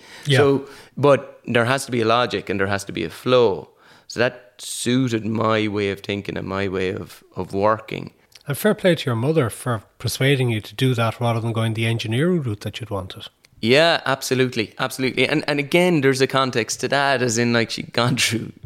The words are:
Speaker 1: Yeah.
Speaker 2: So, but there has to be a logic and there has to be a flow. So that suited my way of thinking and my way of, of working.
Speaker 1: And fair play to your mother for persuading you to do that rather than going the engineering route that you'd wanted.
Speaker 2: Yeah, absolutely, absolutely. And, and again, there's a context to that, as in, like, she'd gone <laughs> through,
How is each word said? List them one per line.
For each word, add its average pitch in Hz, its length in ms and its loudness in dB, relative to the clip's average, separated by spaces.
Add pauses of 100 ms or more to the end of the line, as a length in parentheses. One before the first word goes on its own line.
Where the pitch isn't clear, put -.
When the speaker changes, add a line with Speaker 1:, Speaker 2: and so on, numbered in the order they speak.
(260)
Speaker 1:
Yeah. 139 140 4
Speaker 2:
So, 139 300 4 (280)
but 135 480 2
there 117 200 2
has 135 200 0
to - 60 -10
be 123 100 0
a 110 40 2
logic 110 440 0
and 98 100 -2
there 95 80 2
has 101 180 -2
to - 60 -14
be 92 120 -4
a 82 60 -6
flow. 117 600 2 (380)
So - 120 -12
that - 380 -4
suited 123 680 -2
my 110 420 0
way 101 240 -2
of 95 80 -6
thinking - 400 -6
and 98 80 -8
my 98 200 -2
way 92 220 -2
of, 98 340 -10 (120)
of 92 180 -8
working. 98 600 -2 (340)
Speaker 1:
And 143 100 -4
fair 208 160 0
play 175 220 2
to - 100 -8
your 120 100 0
mother 135 360 0
for 117 320 -6 (160)
persuading 131 500 0
you 110 100 0
to - 140 -14
do 131 220 0
that 113 240 -2
rather 117 200 0
than 113 140 -4
going 113 220 0
the 113 100 -2
engineering 131 560 0
route 113 200 -6
that - 180 -8
you'd 104 100 -12
wanted. 95 380 -10 (340)
Speaker 2:
Yeah, 147 440 4
absolutely, 127 720 -2
absolutely. 127 500 -2
And, 151 200 0
and 147 120 -2
again, 175 420 2
there's 131 200 4
a 131 60 4
context 127 540 -2
to 127 80 -2
that, 139 340 2
as 117 160 0
in, 120 140 2
like, 117 180 2
she'd - 220 -10
gone 120 240 2
<laughs> - 0 -
through, 113 340 -2 (140)